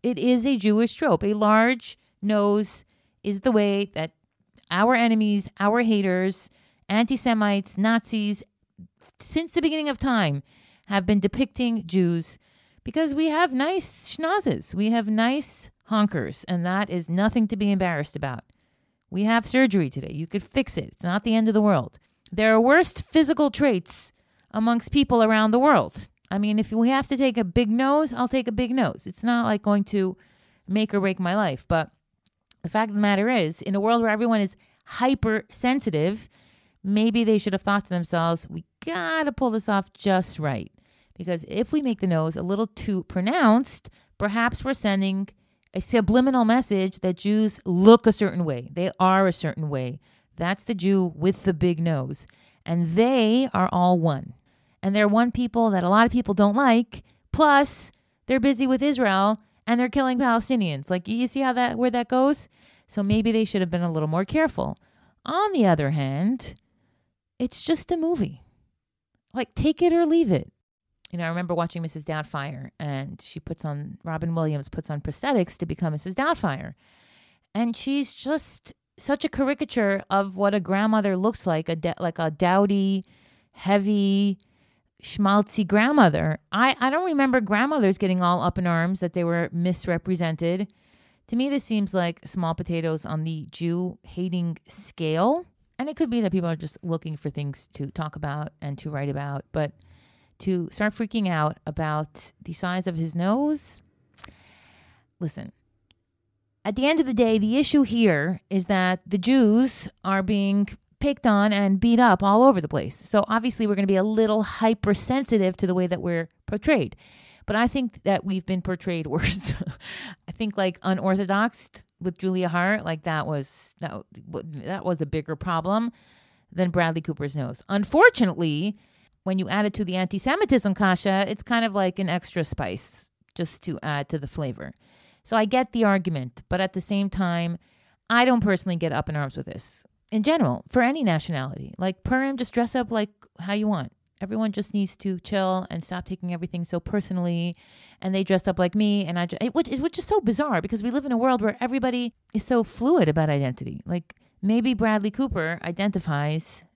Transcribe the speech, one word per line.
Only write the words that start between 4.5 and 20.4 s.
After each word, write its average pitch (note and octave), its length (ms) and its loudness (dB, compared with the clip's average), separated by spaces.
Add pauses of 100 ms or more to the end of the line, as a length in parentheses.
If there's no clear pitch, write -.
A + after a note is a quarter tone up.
our A3 280 4
enemies, A3 520 2 (120)
our G#3+ 220 2
haters, F#3+ 680 0 (380)
anti-Semites, G#3+ 880 0
Nazis, G#3+ 640 0 (760)
since - 320 -4
the E4+ 100 0
beginning D#4 260 0
of C4 100 -4
time, F3+ 440 0 (460)
have G3 180 0
been G3+ 140 4
depicting A3+ 680 -2
Jews E3+ 500 0 (460)
because D4+ 320 -2
we D#4+ 140 0
have D#4 240 2
nice D#4 640 -4
schnozzes. D#4+ 580 -2
We G#3 160 0
have A#3 160 0
nice A#3 640 -2 (200)
honkers, G3 580 -2
and F3 160 -2
that G3 240 -2
is F3 200 -6
nothing G#3 400 2
to A3 80 -4
be G3+ 140 0
embarrassed F3 460 -2
about. C3+ 280 -8 (640)
We F#3+ 140 -2
have A3+ 220 2
surgery G3+ 440 4
today. - 220 -10
You D#3 140 -8
could G3 160 -4